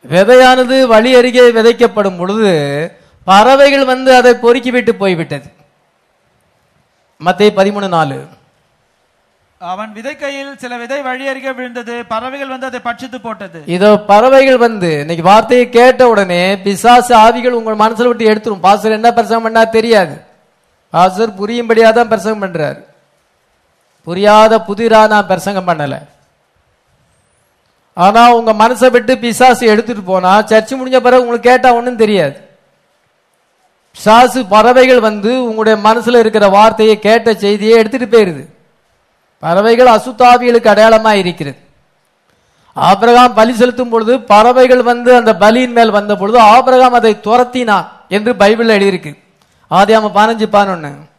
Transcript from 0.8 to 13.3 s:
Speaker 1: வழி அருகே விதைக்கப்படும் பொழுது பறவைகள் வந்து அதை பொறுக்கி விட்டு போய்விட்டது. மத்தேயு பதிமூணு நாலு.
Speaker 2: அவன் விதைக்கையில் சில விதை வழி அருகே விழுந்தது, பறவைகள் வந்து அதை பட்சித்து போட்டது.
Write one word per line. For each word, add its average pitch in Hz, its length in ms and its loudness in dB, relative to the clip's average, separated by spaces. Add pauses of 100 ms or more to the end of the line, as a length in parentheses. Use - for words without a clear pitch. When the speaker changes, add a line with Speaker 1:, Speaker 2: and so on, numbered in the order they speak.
Speaker 1:
வழி 226 260 2
அருகே 247 380 2
விதைக்கப்படும் 220 680 0
பொழுது 202 320 -4 (760)
பறவைகள் 269 580 4
வந்து 262 280 -2
அதை 247 220 4
பொறுக்கி 240 380 -2
விட்டு 233 220 -2
போய்விட்டது. 165 540 -6 (1700)
மத்தேயு 185 320 -2
பதிமூணு 196 360 -4
நாலு. 151 280 -4 (1400)
Speaker 2:
அவன் 190 320 -12
விதைக்கையில் 277 640 -14
சில 240 220 -16
விதை 247 240 -10
வழி 262 260 -10
அருகே 262 240 -10
விழுந்தது, 240 420 -12 (140)
பறவைகள் 262 460 -10
வந்து 262 160 -12
அதை 247 100 -12
பட்சித்து 240 400 -12
போட்டது. 196 460 -16